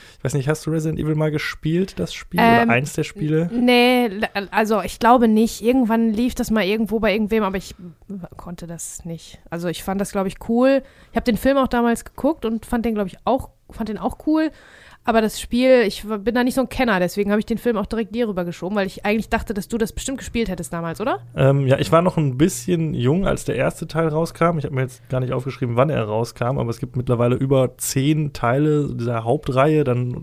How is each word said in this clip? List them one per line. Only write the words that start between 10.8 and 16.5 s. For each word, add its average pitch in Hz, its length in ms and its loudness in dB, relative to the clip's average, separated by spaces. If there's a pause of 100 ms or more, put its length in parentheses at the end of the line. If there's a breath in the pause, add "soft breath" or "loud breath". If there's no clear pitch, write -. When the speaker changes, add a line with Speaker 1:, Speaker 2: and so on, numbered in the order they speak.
Speaker 2:
Ich - 40 -4
hab 233 80 0
den 226 140 2
Film 269 180 2
auch 269 140 2
damals 233 340 0
geguckt - 400 -2
und 226 220 -4
fand 233 180 -2
den, 226 120 -2
glaub 202 120 -2
ich, - 160 -12
auch, 247 280 -2 (180)
fand - 180 -8
den 214 100 -8
auch 220 200 -6 (100)
cool. 311 240 2 (520 loud breath)
Aber 226 180 4
das 214 200 -2
Spiel, 254 460 6
ich - 200 -6
w-, 214 120 -4
bin 208 160 -2
da 247 80 2
nicht 254 100 0